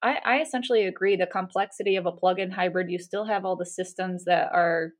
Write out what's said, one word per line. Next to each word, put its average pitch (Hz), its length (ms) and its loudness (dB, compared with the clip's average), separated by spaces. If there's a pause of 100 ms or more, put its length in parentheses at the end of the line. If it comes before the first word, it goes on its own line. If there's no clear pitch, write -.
I, 269 220 0
I 254 180 0
essentially 247 440 0
agree. 190 300 0
The 185 120 0
complexity 196 640 -2
of 180 120 0
a 175 60 0
plug-in 185 380 0
hybrid, 180 400 0
you 180 80 -2
still 202 260 -6
have 202 200 0
all 185 120 0
the 175 100 -4
systems 185 580 -6
that 175 280 4
are 165 480 2